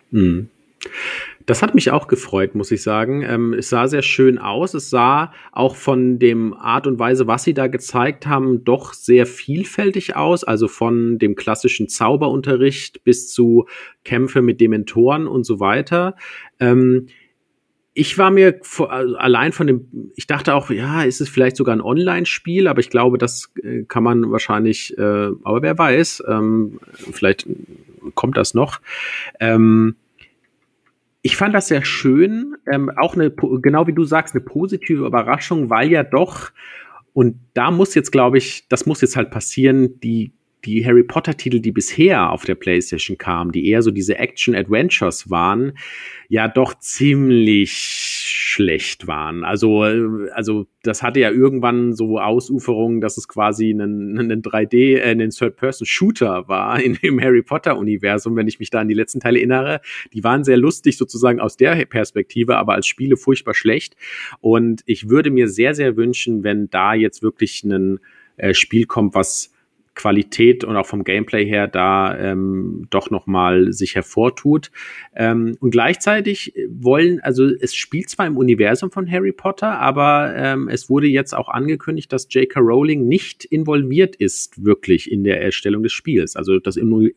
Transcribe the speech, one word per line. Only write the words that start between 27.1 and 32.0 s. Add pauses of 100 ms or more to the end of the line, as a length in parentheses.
kommt
das
noch. (580)
Ähm, (1300)
ich
fand
das
sehr
schön, (140)